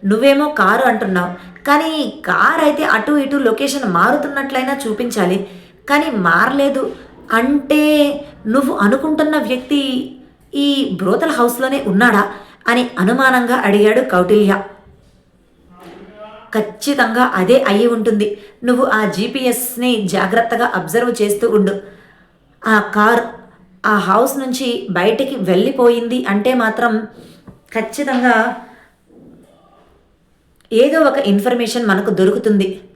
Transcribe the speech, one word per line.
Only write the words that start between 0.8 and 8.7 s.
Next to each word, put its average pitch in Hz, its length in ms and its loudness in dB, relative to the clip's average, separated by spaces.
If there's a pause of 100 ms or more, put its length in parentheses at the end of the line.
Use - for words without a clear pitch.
అంటున్నావు, 190 420 -2 (360)
కానీ 302 600 -2
కారు 311 380 2
అయితే 302 200 2
అటు 220 280 0
ఇటు 277 240 0
లొకేషన్ 269 560 -2
మారుతున్నట్లయినా 269 840 0 (100)
చూపించాలి, 208 600 -2 (420)
కానీ 294 220 0
మారలేదు. 240 880 0 (360)
అంటే 277 480 0 (680)
నువ్వు 247 300 0